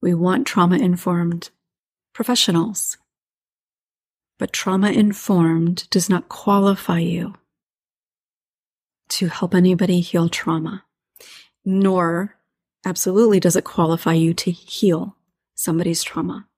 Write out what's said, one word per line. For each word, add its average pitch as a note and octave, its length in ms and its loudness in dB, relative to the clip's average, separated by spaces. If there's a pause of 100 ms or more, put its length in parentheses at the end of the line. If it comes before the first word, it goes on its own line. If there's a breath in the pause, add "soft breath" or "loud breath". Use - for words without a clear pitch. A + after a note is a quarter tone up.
We F3+ 120 0
want F#3 320 0
trauma-informed F3+ 1040 0 (640)
professionals. G#3+ 840 -2 (1400)
But - 120 -6
trauma-informed F#3 1400 2
does F3 180 0
not F3+ 200 0
qualify G3 680 0
you E3+ 380 -4 (1700)
to - 180 -4
help F3+ 260 -4
anybody F3+ 480 4
heal E3+ 260 0
trauma, D#3+ 560 -6 (800 loud breath)
nor F#3+ 720 0 (500)
absolutely F#3+ 540 2
does E3+ 160 2
it - 80 -2
qualify E3 500 0
you E3 200 2
to - 160 -4
heal F3 680 -2 (380)
somebody's E3+ 480 -2
trauma. - 460 -8 (100)